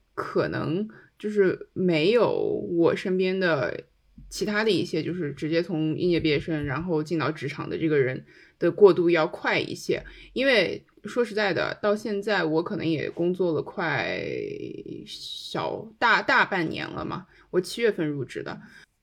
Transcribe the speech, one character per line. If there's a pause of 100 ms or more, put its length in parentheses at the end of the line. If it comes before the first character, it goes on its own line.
(140)
可
能 (380)
就
是
没
有 (380)
我
身
边
的 (440)
其
他
的
一
些，
就
是
直
接
从
应
届
毕
业
生，
然
后
进
到
职
场
的
这
个
人 (360)
的
过
渡
要
快
一
些。 (300)
因
为 (200)
说
实
在
的，
到
现
在
我
可
能
也
工
作
了
快 (880)
小，
大，
大
半
年
了
嘛， (240)
我
七
月
份
入
职
的。 (420)